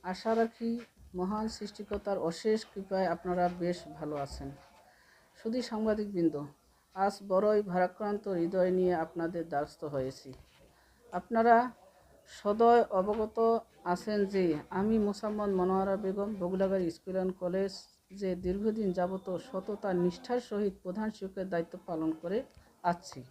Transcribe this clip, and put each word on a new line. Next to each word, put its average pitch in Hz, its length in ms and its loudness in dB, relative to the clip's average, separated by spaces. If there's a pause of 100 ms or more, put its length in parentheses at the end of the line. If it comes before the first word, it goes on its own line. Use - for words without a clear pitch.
আশা 185 300 -4
রাখি 226 360 0 (440)
মহান 202 340 -2
সৃষ্টিকর্তার 202 680 -6
অশেষ 214 460 0
কৃপায় 190 420 -2
আপনারা 180 380 0 (140)
বেশ 175 200 -2 (200)
ভালো 151 180 -6
আছেন। 139 320 -8 (920)
শুধু 226 240 -4
সাংবাদিকবৃন্দ, 214 720 0 (640)
আজ 196 180 2 (140)
বড়ই 208 340 4
ভারাক্রান্ত 196 640 0
হৃদয় 185 420 2
নিয়ে 185 240 4
আপনাদের 165 540 -4
দ্বারস্থ 147 360 -4
হয়েছি। 135 440 -6 (840)
আপনারা 226 440 6 (720)
সদয় 233 600 6
অবগত 214 480 0 (460)
আছেন 180 420 0
যে 190 180 0 (260)
আমি 202 280 2
মোসাম্মদ 208 520 -2
মনোয়ারা 190 460 2
বেগম 202 340 -2 (100)
বগুড়াগাড়ি 190 500 0
স্কুল 185 280 -8
অ্যান্ড 185 220 -2
কলেজ 190 320 -2 (380)
যে 190 260 -4
দীর্ঘদিন 202 560 -2
যাবত 180 340 -2 (120)
সততা 196 540 -6
নিষ্ঠার 180 480 0
সহিত 208 420 -2
প্রধান 214 280 -6
শিক্ষকের 190 380 -8
দায়িত্ব 170 260 -2 (120)
পালন 160 260 -2
করে 170 260 -4 (440)
আসছি। 175 380 -2 (100)